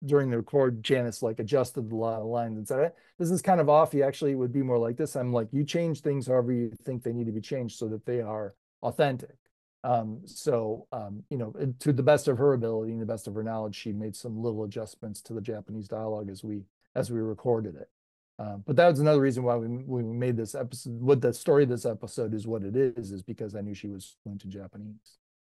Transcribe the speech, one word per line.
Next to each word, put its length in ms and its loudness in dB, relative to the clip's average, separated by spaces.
during 240 4
the 80 0
record, 460 2
Janice, 400 0
like, 160 -2
adjusted 520 0
a 40 -4
lot 240 -2
of 80 -6
lines 300 -2
and 100 -8
said, 200 2
"Eh, 20 0
this 140 0
is 100 2
kind 200 4
of 80 4
off. 240 6
You 100 6
actually 320 0
would 160 0
be 100 0
more 160 2
like 200 0
this." 180 -4
I'm 160 -2
like, 220 2
"You 100 2
change 380 -2
things 260 0
however 240 4
you 200 0
think 200 -6
they 100 -2
need 140 -2
to 40 -4
be 80 -2
changed 380 -6
so 100 -4
that 180 -6
they 140 -2
are 340 -6
authentic." 540 0
Um, 420 -2
so, 640 -2
um, 380 -8
you 80 -4
know, 200 -4
and 220 -4
to 140 2
the 100 2
best 240 6
of 100 2
her 140 6
ability 400 0
and 100 -4
the 40 -4
best 240 -6
of 60 -8
her 80 -4
knowledge, 320 -4
she 180 -6
made 200 -6
some 300 -8
little 220 -2
adjustments 560 -10
to 120 -12
the 80 -6
Japanese 460 -8
dialogue 420 -6
as 140 -14
we, 220 -8
as 160 -2
we 120 -2
recorded 560 0
it. 120 -16
Uh, 180 -8
but 180 -2
that 140 10
was 100 4
another 220 6
reason 220 2
why 120 2
we, 120 -2
we 180 -2
made 320 0
this 180 -4
episode, 460 -8
what 220 6
the 120 4
story 300 6
of 60 2
this 160 -2
episode 480 -4
is 120 -4
what 180 -4
it 120 -4
is, 380 0
is 100 -8
because 320 -10
I 60 -8
knew 120 -6
she 140 -12
was 360 -12
fluent 200 -10
in 80 -12
Japanese. 640 -16